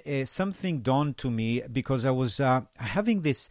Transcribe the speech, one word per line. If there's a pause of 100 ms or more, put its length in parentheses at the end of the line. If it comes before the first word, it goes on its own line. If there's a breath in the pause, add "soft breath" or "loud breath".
uh,
something
dawned
to
me,
because
I
was,
uh, (120)
having
this,